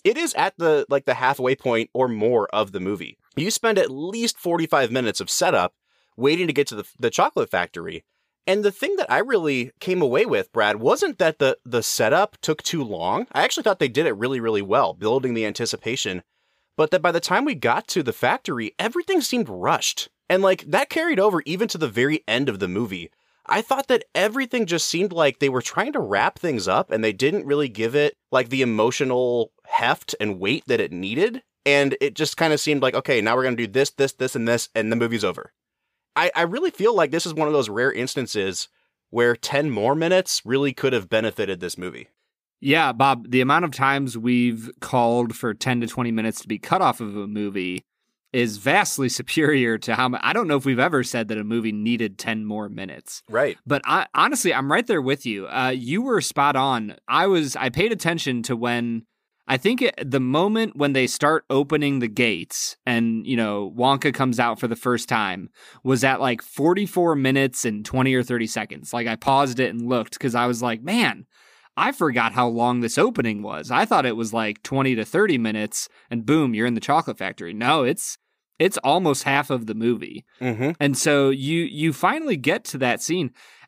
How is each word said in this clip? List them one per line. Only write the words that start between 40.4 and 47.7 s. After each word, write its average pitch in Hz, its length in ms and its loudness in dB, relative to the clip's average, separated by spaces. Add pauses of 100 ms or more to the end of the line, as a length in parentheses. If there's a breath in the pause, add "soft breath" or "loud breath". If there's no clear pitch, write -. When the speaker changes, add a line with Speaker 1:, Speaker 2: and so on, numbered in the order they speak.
Speaker 1:
really 135 280 0
could 131 200 0
have 98 160 -2
benefited 107 500 0
this 87 180 -8
movie. 87 300 -12 (540)
Speaker 2:
Yeah, 139 320 2
Bob, 127 360 2
the 127 120 4
amount 151 240 4
of 147 60 -2
times 135 460 0
we've 120 640 0
called 120 560 0
for 113 180 -4
ten 123 280 -2
to 117 60 -2
twenty 120 240 -2
minutes 110 300 -2
to - 60 -18
be 107 100 -4
cut - 240 -2
off 127 200 2
of 104 160 -8
a 101 100 -8
movie 98 560 -4 (480)